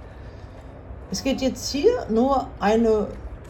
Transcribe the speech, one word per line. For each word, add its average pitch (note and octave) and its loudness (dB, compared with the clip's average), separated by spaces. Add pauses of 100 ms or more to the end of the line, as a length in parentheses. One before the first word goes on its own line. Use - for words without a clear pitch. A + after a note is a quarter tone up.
(1120)
Es F#3+ -4
geht C4+ 0
jetzt - 0
hier G4 4
nur B3+ 4 (100)
eine A3 4 (440)